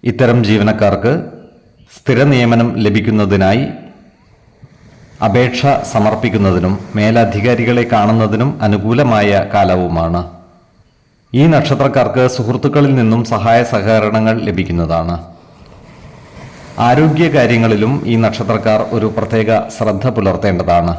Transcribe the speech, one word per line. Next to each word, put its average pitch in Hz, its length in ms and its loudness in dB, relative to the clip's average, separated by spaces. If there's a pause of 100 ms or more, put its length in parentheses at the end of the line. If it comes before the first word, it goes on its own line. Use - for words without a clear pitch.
ഇത്തരം 120 400 2
ജീവനക്കാർക്ക് 104 760 0 (720)
സ്ഥിര 123 260 0
നിയമനം 120 540 2
ലഭിക്കുന്നതിനായി 104 920 0 (1600)
അപേക്ഷ 123 420 0 (260)
സമർപ്പിക്കുന്നതിനും 101 840 0 (160)
മേലധികാരികളെ 113 1000 0
കാണുന്നതിനും 110 720 0
അനുകൂലമായ 104 920 0
കാലവുമാണ്. 87 760 0 (1040)
ഈ 139 120 4
നക്ഷത്രക്കാർക്ക് 131 840 0
സുഹൃത്തുക്കളിൽ 135 680 0
നിന്നും 113 300 2
സഹായ 113 380 0
സഹകരണങ്ങൾ 110 760 0
ലഭിക്കുന്നതാണ്. 85 840 -4 (1500)
ആരോഗ്യകാര്യങ്ങളിലും 123 1300 2
ഈ 117 100 0
നക്ഷത്രക്കാർ 107 720 0
ഒരു 110 260 -2
പ്രത്യേക 110 520 -2
ശ്രദ്ധ 107 400 -4
പുലർത്തേണ്ടതാണ്. 87 920 0